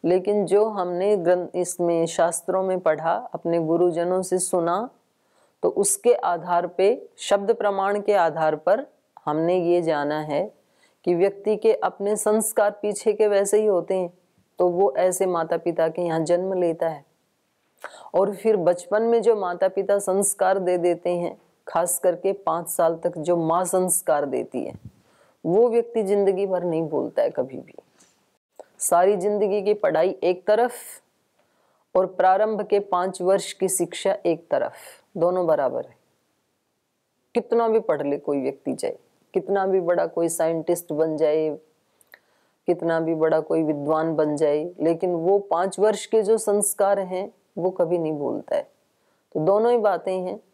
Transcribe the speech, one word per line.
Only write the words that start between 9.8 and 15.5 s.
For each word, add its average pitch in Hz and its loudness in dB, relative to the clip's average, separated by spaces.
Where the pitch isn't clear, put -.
जाना 151 -2
है 151 -4
कि 175 2
व्यक्ति 196 0
के 220 2
अपने 208 -2
संस्कार 214 0
पीछे 208 -2
के 214 2
वैसे 202 2
ही 214 2
होते 185 0
हैं, 180 -4
तो 180 4
वो 180 2
ऐसे 185 2
माता 170 -2